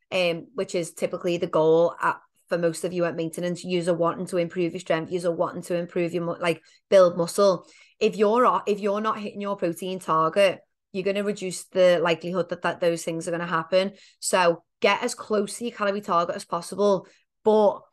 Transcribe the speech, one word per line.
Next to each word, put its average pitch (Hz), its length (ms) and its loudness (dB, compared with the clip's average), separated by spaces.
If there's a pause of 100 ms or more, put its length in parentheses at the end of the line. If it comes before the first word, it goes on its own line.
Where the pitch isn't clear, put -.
(120)
um, 175 440 -2
which 190 180 -4
is 170 200 -4
typically 175 440 -2
the 175 100 -4
goal 160 540 4
at - 180 -2 (320)
for 180 60 0
most 170 260 -2
of 175 80 -4
you 175 140 -2
at 160 100 -2
maintenance, 175 480 -6
yous 175 240 -2
are 180 80 2
wanting 170 320 -2
to 190 100 -6
improve 170 360 -2
your 180 80 -10
strength, 160 280 -2
yous 175 140 -4
are 175 80 0
wanting 170 320 -4
to 180 120 -6
improve 175 380 -4
your 170 120 -4
mu-, 170 140 -6
like, 170 220 -2 (280)
build 180 280 8
muscle. 180 480 2 (320)
If 202 200 0
you're, 220 280 4
o-, 190 220 2
if 202 140 0
you're 202 180 -2
not 220 200 -4
hitting 208 200 -10
your 202 160 -6
protein 185 440 -4
target, 185 600 2 (320)
you're 185 140 -6
gonna 202 180 -2
reduce 196 420 -6
the 180 340 4
likelihood 170 500 -2
that, 175 140 -8
that 170 180 -4
those 170 240 0
things 165 200 -6
are 175 60 -6
gonna 170 160 -4
happen. 185 460 0 (260)
So 175 440 2 (180)
get 202 200 2
as 240 140 -4
close 208 420 -4
to 240 60 -12
your 233 100 -8
calorie 202 280 -4
target 175 340 0
as 202 80 -10
possible, 185 640 0 (380)
but, 214 340 4 (140)